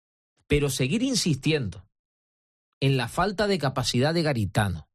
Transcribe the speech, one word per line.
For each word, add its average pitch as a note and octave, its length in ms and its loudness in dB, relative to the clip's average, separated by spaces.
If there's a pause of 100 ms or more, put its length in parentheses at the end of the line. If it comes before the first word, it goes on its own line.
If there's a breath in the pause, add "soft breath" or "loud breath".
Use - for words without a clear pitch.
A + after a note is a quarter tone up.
(460)
Pero C#3+ 240 2
seguir C#3 320 0
insistiendo D3+ 800 0 (960)
en C3+ 160 2
la A#2+ 120 -2
falta G3+ 400 -2
de F#3+ 100 2
capacidad C3+ 560 0
de E3+ 80 2
Garitano G#2 720 -2